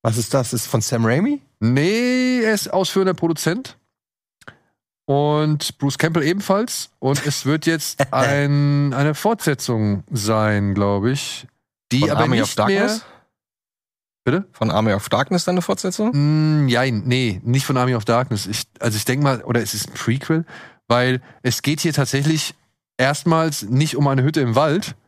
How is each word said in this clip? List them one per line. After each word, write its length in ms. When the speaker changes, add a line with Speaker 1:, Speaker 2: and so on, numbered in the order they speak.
Speaker 1:
Was 160
ist 160
das? 200
Ist 140
von 140
Sam 240
Raimi? 360
Speaker 2:
Nee, 800
er 120
ist 180
ausführender 420
Produzent. 640
Und 720
Bruce 200
Campbell 260
ebenfalls. 680
Und 260
es 200
wird 200
jetzt 420
Speaker 1:
<laughs> 60
Speaker 2:
ein, 800
eine 220
Fortsetzung 960
sein, 600
glaub 320
ich. 420
Die 100
Speaker 3:
Von 100
Speaker 2:
aber 100
Speaker 3:
Army 200
of 140
Speaker 2:
nicht 120
mehr 140
Speaker 3:
Darkness? 240
Speaker 2:
Bitte? 280
Speaker 3:
Von 200
Army 220
of 160
Darkness 360
dann 80
eine 80
Fortsetzung? 500
Speaker 2:
Mm, 40
jein, 360
nee, 380
nicht 220
von 120
Army 180
of 100
Darkness. 420
Ich, 160
also 180
ich 80
denk 180
mal, 200
oder 180
es 120
ist 160
ein 40
Prequel, 520
weil 340
es 220
geht 180
hier 120
tatsächlich 600
erstmals 680
nicht 320
um 120
eine 160
Hütte 180
im 140
Wald 400